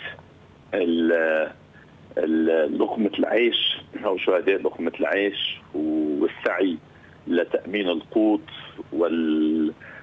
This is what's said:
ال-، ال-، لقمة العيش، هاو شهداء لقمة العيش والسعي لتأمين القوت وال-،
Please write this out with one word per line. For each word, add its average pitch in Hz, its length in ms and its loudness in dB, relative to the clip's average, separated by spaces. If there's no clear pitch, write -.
ال-، 82 760 2
ال-، 80 600 2
لقمة 107 400 0
العيش، - 580 2
هاو 98 140 0
شهداء 92 440 2
لقمة 82 380 -2
العيش 98 580 0
والسعي 78 1000 0
لتأمين 87 640 0
القوت 104 520 2
وال-، 80 800 0